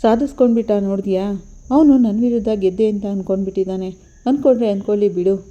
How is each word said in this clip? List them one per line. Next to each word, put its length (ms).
ಸಾಧಿಸ್ಕೊಂಡ್ಬಿಟ್ಟ 680
ನೋಡ್ದ್ಯಾ? 640
ಅವನು 280
ನನ್ 220
ವಿರುದ್ಧ 340
ಗೆದ್ದೆ 340
ಅಂತ 180
ಅನ್ಕೊಂಡ್ಬಿಟ್ಟಿದ್ದಾನೆ. 840
ಅನ್ಕೊಂಡ್ರೆ 440
ಅನ್ಕೊಳ್ಳಿ 380
ಬಿಡು, 420